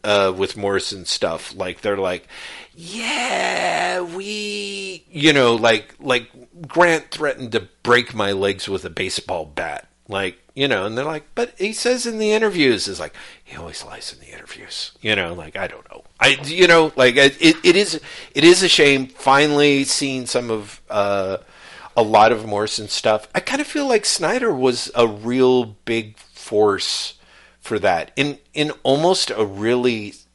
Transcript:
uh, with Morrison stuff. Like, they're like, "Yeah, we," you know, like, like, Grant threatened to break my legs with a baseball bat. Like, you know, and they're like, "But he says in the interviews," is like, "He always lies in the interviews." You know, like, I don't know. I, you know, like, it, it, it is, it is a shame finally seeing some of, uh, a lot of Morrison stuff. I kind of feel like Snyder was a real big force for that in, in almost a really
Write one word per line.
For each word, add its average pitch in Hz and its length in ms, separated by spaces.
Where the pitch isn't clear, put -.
uh, 101 300
with 95 220
Morrison 98 480
stuff. - 520
Like, 90 240
they're 101 160
like, 90 320
"Yeah, 208 1200
we," 196 1080
you 151 220
know, 120 240
like, 110 420
like, 123 320
Grant 165 420
threatened 135 400
to 107 180
break 120 320
my 101 160
legs 98 380
with 98 160
a 87 60
baseball 90 540
bat. 76 440
Like, 98 300
you 139 140
know, 101 160
and 110 120
they're 131 80
like, 151 300
"But 240 240
he 208 140
says 240 340
in 226 120
the 214 140
interviews," 175 560
is 87 120
like, 76 140
"He - 140
always - 280
lies - 280
in - 80
the - 120
interviews." - 680
You 107 140
know, 87 200
like, 73 220
I 95 100
don't - 240
know. - 140
I, 135 260
you 175 220
know, 165 300
like, 127 200
it, 139 240
it, 160 240
it 175 120
is, 190 240
it 143 100
is 175 180
a 175 60
shame 139 380
finally 143 800
seeing 131 420
some 120 240
of, 104 380
uh, 101 500
a 120 60
lot 110 300
of 110 140
Morrison 104 420
stuff. - 460
I - 60
kind 277 200
of 302 60
feel 285 220
like 226 160
Snyder 208 480
was 127 420
a 117 120
real 123 580
big 110 540
force - 960
for 110 180
that 87 360
in, 143 240
in 151 160
almost 156 480
a 107 140
really 110 680